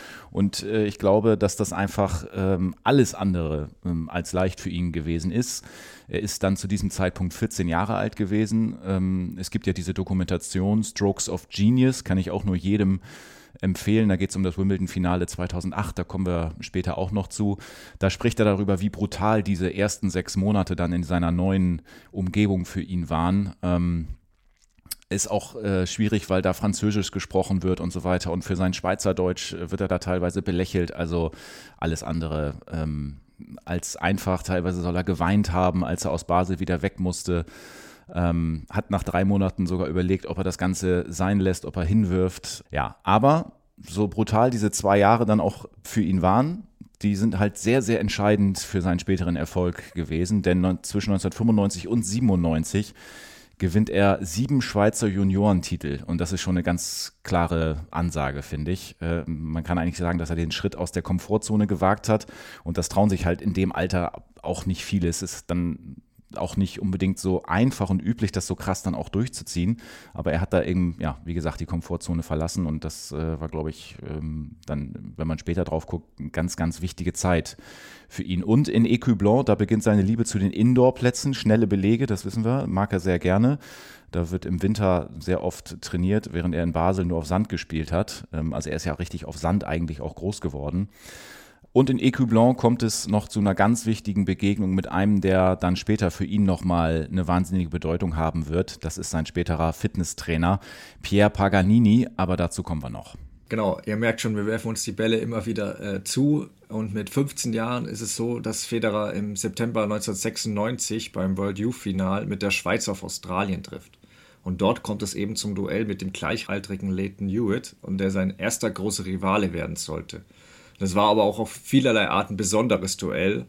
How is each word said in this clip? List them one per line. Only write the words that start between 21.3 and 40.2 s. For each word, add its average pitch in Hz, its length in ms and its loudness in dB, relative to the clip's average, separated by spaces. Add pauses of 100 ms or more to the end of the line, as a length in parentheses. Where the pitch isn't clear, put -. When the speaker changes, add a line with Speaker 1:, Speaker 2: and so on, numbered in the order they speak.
Speaker 1:
neuen 90 500 2 (300)
Umgebung 98 520 2
für 90 180 -6
ihn 87 280 -4
waren. 90 520 2
Ähm, 87 460 0 (1000)
ist - 200 -2
auch, 104 320 -4
äh, 95 240 2
schwierig, 107 440 0
weil 95 120 4
da 92 120 2
Französisch 104 580 0
gesprochen 92 500 0
wird 90 200 0
und 90 100 -4
so 85 140 -6
weiter. 87 260 0
Und 87 140 -4
für 95 100 -2
sein 92 180 2
Schweizerdeutsch 92 840 -2
wird 87 220 -6
er 95 80 -2
da 90 100 0
teilweise 90 420 -2
belächelt. 90 540 -2
Also 82 360 -2 (460)
alles 80 240 -2
andere, 76 520 -2 (180)
ähm, 73 460 -4 (480)
als 87 320 -6
einfach. 92 440 0
Teilweise 90 400 0
soll 87 140 0
er 90 80 0
geweint 90 480 2
haben, 90 320 2
als 85 220 -4
er 87 60 -2
aus 82 140 -4
Basel 90 360 0
wieder 87 200 -2
weg 95 200 -4
musste. 90 440 -2 (680)
Ähm, 85 560 0
hat - 200 -4
nach 98 140 0
drei 92 220 0
Monaten 98 420 2
sogar 90 200 -2
überlegt, 92 380 0